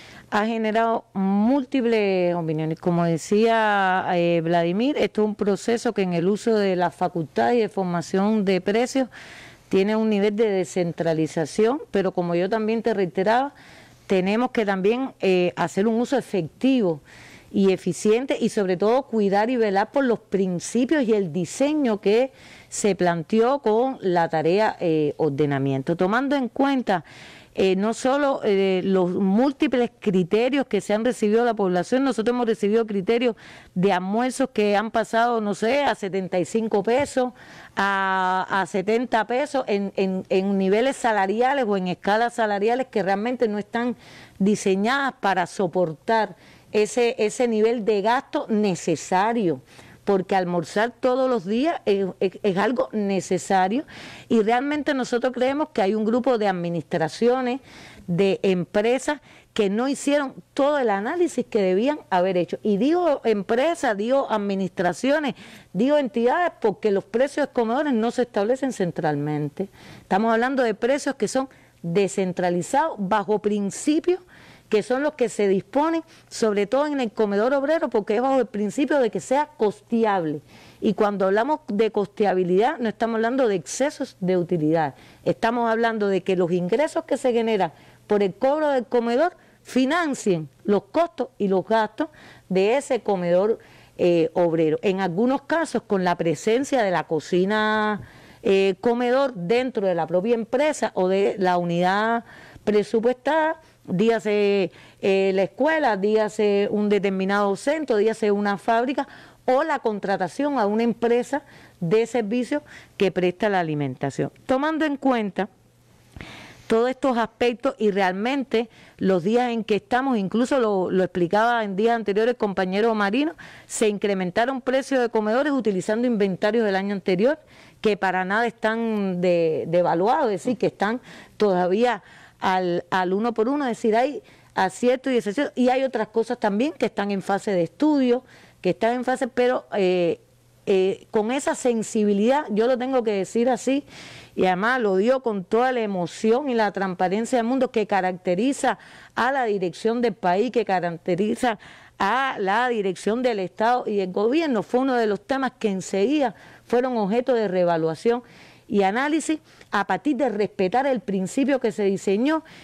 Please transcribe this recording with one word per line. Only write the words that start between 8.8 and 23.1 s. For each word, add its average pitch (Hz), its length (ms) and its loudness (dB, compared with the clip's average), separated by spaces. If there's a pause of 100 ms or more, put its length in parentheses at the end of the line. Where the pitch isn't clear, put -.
tiene 196 280 2
un 220 140 2
nivel 208 260 2
de 226 120 2
descentralización, 170 1300 0 (100)
pero 190 220 0
como 175 240 -2
yo 180 120 0
también 220 360 -2
te 226 100 0
reiteraba, 202 580 0 (540)
tenemos 208 460 0
que 233 120 0
también, 208 540 0
eh, 180 380 2
hacer 190 320 0
un 226 120 2
uso 247 160 -2
efectivo 190 840 0 (500)
y 196 220 4
eficiente 214 680 0
y 226 80 2
sobre 190 280 0
todo 226 280 2
cuidar 208 440 0
y 262 80 0
velar 214 360 0
por 277 120 2
los 233 140 2
principios 214 840 0
y 220 100 2
el 196 180 0
diseño 233 680 0
que 233 320 2 (360)
se 196 280 -2
planteó 214 640 0